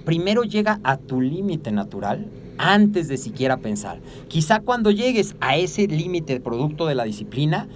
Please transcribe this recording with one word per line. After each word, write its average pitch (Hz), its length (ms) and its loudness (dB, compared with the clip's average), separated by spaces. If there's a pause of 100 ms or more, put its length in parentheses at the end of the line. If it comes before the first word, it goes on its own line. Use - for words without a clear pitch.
primero 190 400 2
llega 214 400 0
a 135 120 4
tu 131 240 -4
límite 156 520 -2
natural, 101 560 -4 (300)
antes 190 500 6
de 135 80 -2
siquiera 127 420 0
pensar. 101 420 -6 (280)
Quizá 190 320 2
cuando 226 300 2
llegues 220 500 2
a 131 160 2
ese 185 300 2
límite 160 540 -2
producto 147 460 -2
de 147 80 0
la 123 100 0
disciplina, 117 720 -2